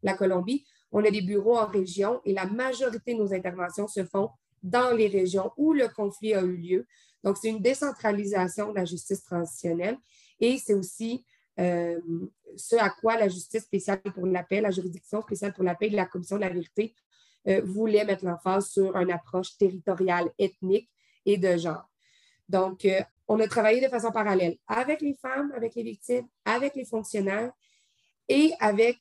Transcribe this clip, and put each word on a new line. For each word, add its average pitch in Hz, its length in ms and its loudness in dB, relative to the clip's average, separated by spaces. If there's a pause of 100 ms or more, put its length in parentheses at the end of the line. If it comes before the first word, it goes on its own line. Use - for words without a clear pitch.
la 196 120 0
Colombie, 190 500 0 (280)
on 208 120 2
a 214 60 6
des 202 120 -2
bureaux 202 340 2
en 220 100 2
région 196 580 -2
et 202 80 0
la 190 140 -2
majorité 247 680 -4
de 233 40 -4
nos 202 140 0
interventions 185 560 -6
se 190 160 -4
font 196 260 -2 (320)
dans 240 340 2
les 220 120 4
régions 190 480 0
où 311 160 4
le 262 160 4
conflit 214 460 -2
a 190 80 2
eu 180 140 0
lieu. 180 300 -2 (380)
Donc, 196 140 2
c'est 220 100 -2
une 220 120 -2
décentralisation 208 1080 0
de 208 60 -6
la 185 80 0
justice 175 400 -6
transitionnelle 175 760 -4 (400)
et 247 200 2
c'est - 160 0
aussi, 226 500 -4 (340)
euh, 175 420 0 (560)
ce - 200 0
à 208 140 4
quoi 226 280 0
la 208 100 4
justice 180 360 -6
spéciale 196 360 -2 (140)
pour 180 120 -4
la 180 180 0
paix, 196 160 -2
la 214 100 2
juridiction 185 520 -6
spéciale 202 300 -6
pour 185 120 -2
la 175 100 2
paix 214 120 -4
et 220 40 0
la 202 160 0
commission 180 300 -8
de 208 60 -2
la 185 80 -2
vérité, 180 440 -4 (540)
euh, 190 160 4
voulaient 208 400 2
mettre 196 200 -2
l'emphase 185 440 -2
sur 190 280 0
une 180 140 2
approche 180 460 -4
territoriale, 180 840 0
ethnique 196 520 0 (340)
et 202 120 4
de 180 200 2
genre. 165 320 -4 (600)
Donc, 185 360 0
euh, 190 160 4 (260)
on 214 140 2
a 220 80 2
travaillé 220 320 4
de 262 80 2
façon 233 240 -2
parallèle 190 440 2 (120)
avec 262 320 0
les 285 140 -2
femmes, 277 420 -4
avec 226 180 -6
les 233 80 -6
victimes, 240 440 -4 (180)
avec 254 320 -2
les 254 80 -8
fonctionnaires 214 680 -4 (760)
et 302 320 6
avec 220 400 4